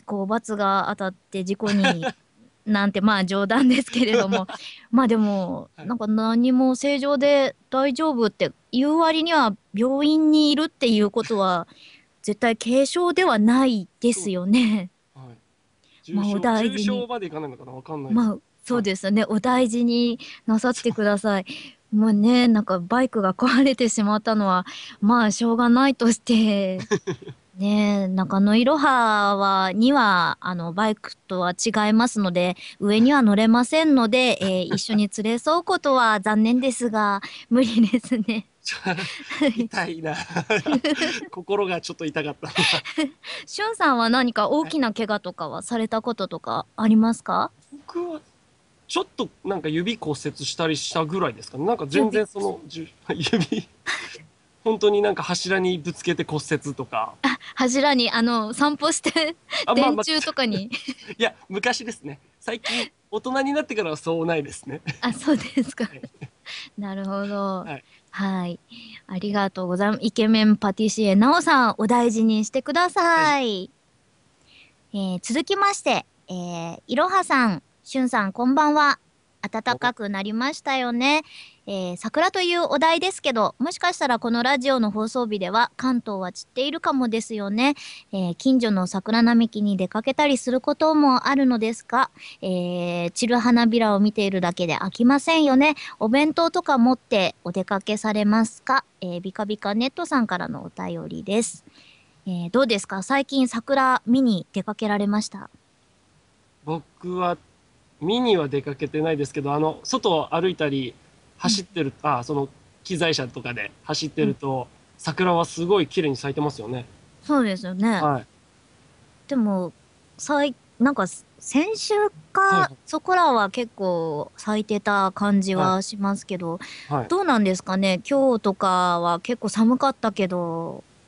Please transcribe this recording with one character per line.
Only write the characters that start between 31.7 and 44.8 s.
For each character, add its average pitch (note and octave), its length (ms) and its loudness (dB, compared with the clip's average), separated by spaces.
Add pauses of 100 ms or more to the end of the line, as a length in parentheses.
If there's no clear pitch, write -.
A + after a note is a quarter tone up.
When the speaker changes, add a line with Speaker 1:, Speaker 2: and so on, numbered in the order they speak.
Speaker 1:
い G#3+ 40 4
ま A3+ 140 4
す A3 120 -4
の F#3+ 120 0
で、 F3+ 240 0 (240)
上 G#3 220 2
に C4 120 6
は C#4 100 4
乗 G#3 120 6
れ A3 120 4
ま A#3+ 180 6
せ D#4 180 2
ん D4+ 120 6
の A#3 140 4
で、 B3+ 320 2
え F#3+ 40 -2 (160)
ー、 - 80 -
Speaker 2:
<laughs> - 60 -4
Speaker 1:
一 - 20 -2
緒 - 160 -6
に G#3 240 2
連 G#3+ 60 -6
れ A3+ 160 -2
添 D#4+ 200 0
う E4+ 40 -10
こ F#4 160 -2
と C#4 160 2
は A3+ 240 4
残 G#3+ 240 2
念 A#3+ 160 4
で C4 120 0
す A#3+ 200 -2
が、 G3+ 300 0 (280)
無 A#3+ 120 4
理 A3+ 260 4
で A#3+ 120 2
す - 200 -4
ね。 A3 260 -4 (180)
Speaker 2:
ち - 120 -8
ょ、 - 20 -12 (760)
痛 A3 320 -4
い E3 140 -10
な。 D#3 140 -4 (580)
<laughs> D4 580 -2
心 G3 340 -2
が F3+ 160 -4
ち - 100 -12
ょ - 20 -10
っ - 20 -12
と E3 100 -8
痛 D3+ 180 -4
か D3 80 -6
っ - 40 -10
た - 120 -14
な。 D#3 60 -12 (920)
Speaker 1:
し - 160 -10
ゅ G#4+ 80 -2
ん A4+ 60 -6
さ E4 160 2
ん B3+ 60 2
は A3+ 120 2
何 B3 240 2
か G#3 160 0
大 D4+ 160 2
き D#4 140 -4
な A#3 140 0